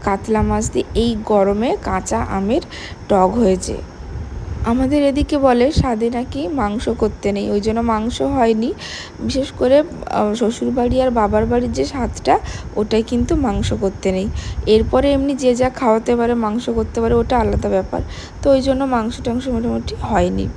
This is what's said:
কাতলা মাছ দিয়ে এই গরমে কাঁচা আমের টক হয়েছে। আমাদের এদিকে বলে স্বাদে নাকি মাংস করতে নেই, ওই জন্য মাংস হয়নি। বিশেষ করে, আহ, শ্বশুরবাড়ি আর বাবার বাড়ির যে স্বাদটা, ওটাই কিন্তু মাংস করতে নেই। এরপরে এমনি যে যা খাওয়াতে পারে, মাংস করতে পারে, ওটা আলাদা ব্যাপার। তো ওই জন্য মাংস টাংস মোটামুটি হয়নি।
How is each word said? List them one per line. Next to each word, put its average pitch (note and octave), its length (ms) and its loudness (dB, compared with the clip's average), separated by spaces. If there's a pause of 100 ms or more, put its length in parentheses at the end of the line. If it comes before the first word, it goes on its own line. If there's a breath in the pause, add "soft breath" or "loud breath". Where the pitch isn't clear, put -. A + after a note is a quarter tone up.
কাতলা G#3 380 0
মাছ G#3+ 300 0
দিয়ে - 120 0 (100)
এই A#3 300 2
গরমে G#3 580 2
কাঁচা F#3+ 400 -2
আমের G3+ 380 0 (480 loud breath)
টক F#3 260 4
হয়েছে। F#3+ 400 2 (880)
আমাদের C4 380 2
এদিকে C#4 360 2
বলে C4 340 4
স্বাদে A#3 380 0
নাকি C4 380 -4
মাংস A3 400 -2
করতে G3+ 440 -2
নেই, G3+ 180 -2
ওই G#3 100 0
জন্য G#3+ 200 -2
মাংস A#3 420 -2
হয়নি। B3 520 2 (460 loud breath)
বিশেষ C4 320 -2
করে, C4+ 300 4 (240)
আহ, G#3 280 0
শ্বশুরবাড়ি A#3+ 680 0
আর B3+ 80 2
বাবার G#3+ 360 2
বাড়ির A#3+ 260 0
যে C4 120 0
স্বাদটা, C4+ 540 0 (380 loud breath)
ওটাই A3 260 2
কিন্তু A#3+ 340 0
মাংস G#3+ 440 0
করতে G3 320 -2
নেই। F#3+ 160 -2 (380 loud breath)
এরপরে B3+ 460 4
এমনি C#4 220 2
যে B3+ 200 2
যা B3+ 160 2
খাওয়াতে A#3 460 2
পারে, A#3+ 180 2
মাংস A3+ 340 -2
করতে A3+ 320 -2
পারে, A3+ 140 2
ওটা A#3 240 2
আলাদা G#3 300 0
ব্যাপার। F#3+ 320 -2 (420 loud breath)
তো C#4 80 4
ওই C4+ 100 6
জন্য C4+ 240 0
মাংস A#3+ 360 -2
টাংস B3+ 280 -2
মোটামুটি A3+ 520 -2
হয়নি। F#3+ 560 0